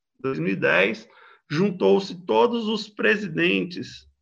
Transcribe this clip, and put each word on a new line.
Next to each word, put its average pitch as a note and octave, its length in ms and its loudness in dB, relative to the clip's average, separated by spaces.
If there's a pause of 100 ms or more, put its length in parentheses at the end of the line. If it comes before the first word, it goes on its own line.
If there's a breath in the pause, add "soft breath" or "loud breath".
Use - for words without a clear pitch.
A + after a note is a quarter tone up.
(180)
dois C3+ 200 -4
mil F3+ 160 -2
e - 20 -4
dez, F3 500 0 (440 loud breath)
juntou-se G3 640 2 (100)
todos A3 420 2
os G#3+ 220 -4
presidentes F3+ 1160 -2 (160)